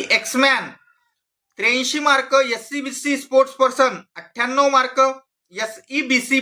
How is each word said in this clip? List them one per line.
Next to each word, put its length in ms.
एक्समॅन 580
त्र्याऐंशी 400
मार्क, 360
एसईबीसी 840
स्पोर्ट्स 360
पर्सन 440
अठ्ठ्याण्णव 540
मार्क, 300
एसईबीसी 880